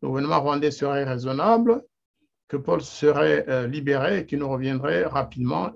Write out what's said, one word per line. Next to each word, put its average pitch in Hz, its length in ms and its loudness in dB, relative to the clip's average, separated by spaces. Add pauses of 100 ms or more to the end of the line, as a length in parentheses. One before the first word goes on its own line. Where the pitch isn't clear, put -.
le 143 60 -6
gouvernement 143 340 0
rwandais 143 300 0
serait 139 320 -2
raisonnable, 160 800 2 (640)
que 143 100 -4
Paul 160 240 0
serait, 147 680 2
euh, 127 200 0
libéré 143 520 0
et - 60 -6
qu'il 143 140 -4
nous 143 100 -2
reviendrait 135 560 0
rapidement. 139 720 -2